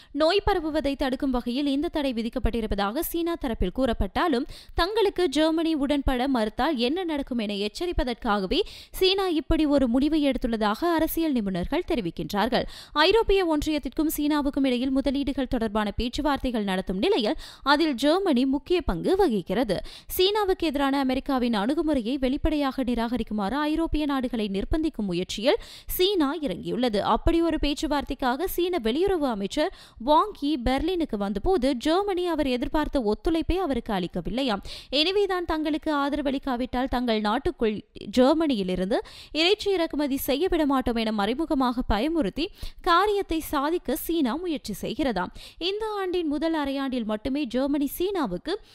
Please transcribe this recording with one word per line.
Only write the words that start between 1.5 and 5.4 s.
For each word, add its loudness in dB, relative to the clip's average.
இந்த 0
தடை -2
விதிக்கப்பட்டிருப்பதாக -2
சீனா -2
தரப்பில் -2
கூறப்பட்டாலும், 0
தங்களுக்கு 2
ஜெர்மனி 2